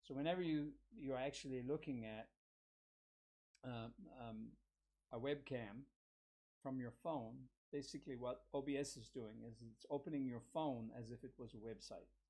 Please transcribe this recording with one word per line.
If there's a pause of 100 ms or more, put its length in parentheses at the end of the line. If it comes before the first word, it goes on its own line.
So
whenever
you, (220)
you're
actually
looking
at, (1400)
uh, (320)
um, (640)
a
webcam (760)
from
your (100)
phone, (360)
basically
what (100)
O
B
S
is
doing (120)
is (180)
it's
opening
your (100)
phone
as
if
it
was
a
website. (200)